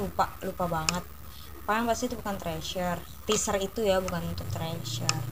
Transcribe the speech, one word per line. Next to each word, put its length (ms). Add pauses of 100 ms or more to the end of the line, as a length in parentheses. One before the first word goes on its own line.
lupa, 400
lupa 240
banget. 400 (640)
Paling 160
pasti 240
itu 80
bukan 240
Treasure. 560 (320)
Teaser 320
itu 240
ya, 160
bukan 320
untuk 160
Treasure. 720 (120)